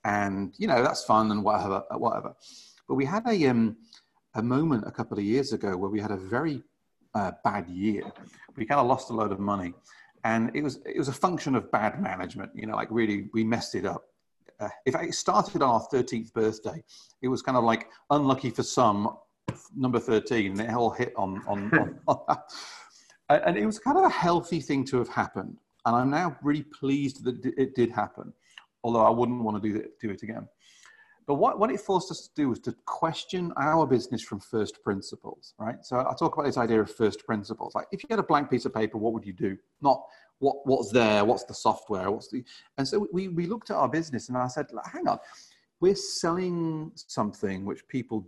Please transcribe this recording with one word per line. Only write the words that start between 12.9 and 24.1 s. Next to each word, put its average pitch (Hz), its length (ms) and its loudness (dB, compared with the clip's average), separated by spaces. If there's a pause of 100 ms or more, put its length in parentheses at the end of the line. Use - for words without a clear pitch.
really, 104 180 2 (140)
we 113 100 2 (140)
messed - 240 -6
it 101 140 -4
up. - 80 -10 (580)
Uh, 104 80 -6 (180)
in 131 60 0
fact, 170 200 -4
it - 20 -6
started 190 480 0
on 131 80 6
our 113 140 4 (100)
thirteenth 120 400 -2
birthday. 110 440 -2 (460)
It 127 100 0
was 113 80 -4
kind 131 180 0
of 113 120 2
like, 113 100 0 (340)
unlucky 135 420 2
for - 60 -2
some, 107 520 2 (580)
number 127 260 0 (100)
thirteen, 110 420 2
and 101 80 -4
it 113 200 -4
all 113 100 2 (120)
hit - 100 -2 (120)
on, 95 60 -4 (220)
on, 101 60 -2 (220)
on, - 60 0 (160)
<laughs> - 60 -2
on 143 100 2 (100)
that. - 140 0 (880)
And, 151 160 6
and 175 160 2
it 214 40 2
was 214 120 -2
kind 294 220 0
of 381 40 8
a - 60 6 (160)